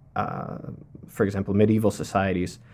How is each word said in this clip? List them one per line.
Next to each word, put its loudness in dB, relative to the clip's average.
uh, -6
for -2
example, -2
medieval 6
societies, -2